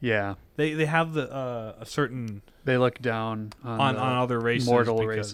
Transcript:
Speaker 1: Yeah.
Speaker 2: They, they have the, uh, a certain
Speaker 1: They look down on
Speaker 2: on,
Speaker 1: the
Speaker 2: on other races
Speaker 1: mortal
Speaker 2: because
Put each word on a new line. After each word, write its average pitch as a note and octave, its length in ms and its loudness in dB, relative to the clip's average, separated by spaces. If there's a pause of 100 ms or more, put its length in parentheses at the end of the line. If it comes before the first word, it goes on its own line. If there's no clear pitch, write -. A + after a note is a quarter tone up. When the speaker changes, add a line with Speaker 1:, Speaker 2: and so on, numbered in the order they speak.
Speaker 1:
Yeah. G#2 340 0 (220)
Speaker 2:
They, D3+ 160 0
they D#3 140 0
have E3 260 0
the, D3+ 180 -4
uh, A#2+ 480 -6
a A#2 80 -14
certain A#2+ 540 -4 (240)
Speaker 1:
They C3 140 4
look B2 240 2
down A2 500 -2 (100)
on A#2 180 -4
Speaker 2:
on, C3+ 160 4
Speaker 1:
the G#2+ 40 -4
Speaker 2:
on B2+ 180 2
other B2 220 0
races A#2+ 280 2
Speaker 1:
mortal A#2+ 280 4
Speaker 2:
because A2 200 0 (180)